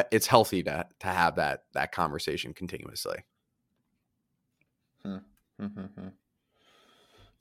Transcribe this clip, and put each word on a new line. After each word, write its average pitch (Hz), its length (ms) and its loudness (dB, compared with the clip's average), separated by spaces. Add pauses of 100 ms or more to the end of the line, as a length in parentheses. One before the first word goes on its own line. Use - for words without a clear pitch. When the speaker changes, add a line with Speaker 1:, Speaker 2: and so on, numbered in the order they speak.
(120)
Speaker 1:
it's 110 160 4
healthy 104 360 6
to, 80 240 -2 (120)
to 98 80 -6
have 85 280 4
that, 71 280 0 (100)
that 69 180 -2
conversation 73 640 -2
continuously. - 720 -8 (1800)
Speaker 2:
Hmm. 98 140 -8 (420)
Hmm, 104 60 -6
hmm, 104 160 -8
hmm. 95 260 -12 (1300)